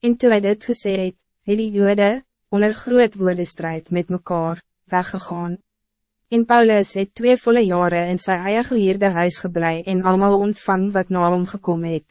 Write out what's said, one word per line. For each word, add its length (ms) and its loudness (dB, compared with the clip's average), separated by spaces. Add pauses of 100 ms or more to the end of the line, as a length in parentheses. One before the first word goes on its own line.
En 160 0
toe 160 4
hy 80 4
dit 300 -2
gesê 300 -4
het, 160 -4 (280)
het 160 0
die 100 -2
Jode, 520 2 (260)
onder 240 2
groot 480 2
woordestrijd 680 -4
met 180 -2
mekaar, 540 -4 (260)
weggegaan. 720 -6 (760)
En 140 2
Paulus 480 4
het 200 -4
twee 220 2
volle 300 2
jare 420 0
in 100 -2
sy 140 -4
eie 320 -2
gehuurde 540 0
huis 260 0
geblei 400 -2
en 180 -2
almal 380 2
ontvang 560 -2
wat 140 -2
na 180 2
hom 180 0
gekom 380 -4
het 260 -6